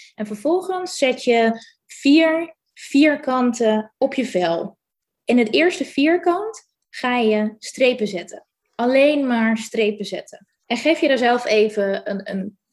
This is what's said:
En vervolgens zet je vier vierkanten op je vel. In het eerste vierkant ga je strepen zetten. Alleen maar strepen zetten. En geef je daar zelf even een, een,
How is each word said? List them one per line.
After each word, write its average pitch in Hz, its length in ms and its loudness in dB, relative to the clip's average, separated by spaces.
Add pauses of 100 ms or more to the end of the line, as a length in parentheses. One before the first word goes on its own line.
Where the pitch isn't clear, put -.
(140)
En 214 120 -8
vervolgens 359 720 -4
zet 254 280 -2
je 226 360 2 (260)
vier 320 680 2 (180)
vierkanten 254 1200 0
op 269 160 -2
je 247 120 -2
vel. 175 520 -4 (460)
In 240 140 2
het 220 140 2
eerste 330 320 2
vierkant 349 800 0 (280)
ga 247 260 -4
je 214 420 0
strepen 247 480 -2
zetten. 180 400 -12 (280)
Alleen 269 520 2
maar 226 320 0
strepen 214 460 -4
zetten. - 420 -14 (200)
En 240 100 -2
geef 302 240 0
je 320 80 2
daar 262 100 2
zelf 240 260 2
even 208 680 0
een, 196 200 -8
een, 196 280 -8 (140)